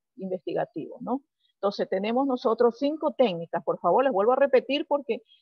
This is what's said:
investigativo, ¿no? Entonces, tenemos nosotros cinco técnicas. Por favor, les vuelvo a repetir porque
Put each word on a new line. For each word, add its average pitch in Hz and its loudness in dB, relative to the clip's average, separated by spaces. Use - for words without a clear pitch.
investigativo, 175 -8
¿no? 240 -6
Entonces, 196 -4
tenemos 226 -2
nosotros 240 0
cinco 302 -2
técnicas. 170 -2
Por 170 -2
favor, 190 4
les 269 2
vuelvo 208 2
a 254 2
repetir 269 2
porque 285 -2